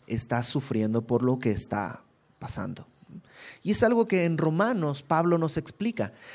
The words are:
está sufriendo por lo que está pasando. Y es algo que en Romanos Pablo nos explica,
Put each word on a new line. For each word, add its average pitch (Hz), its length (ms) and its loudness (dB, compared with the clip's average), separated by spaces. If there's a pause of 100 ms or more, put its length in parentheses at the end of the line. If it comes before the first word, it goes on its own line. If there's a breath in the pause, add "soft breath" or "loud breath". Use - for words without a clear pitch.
está 120 340 -2
sufriendo 113 640 -2
por 120 160 2
lo 127 160 2
que 123 140 0
está - 500 -4 (380)
pasando. - 480 -8 (760 loud breath)
Y 190 100 0
es 202 100 4
algo 233 260 4
que 185 160 2
en 165 140 2
Romanos 160 640 0
Pablo 170 360 4
nos 165 180 0
explica, 165 560 -4 (220 loud breath)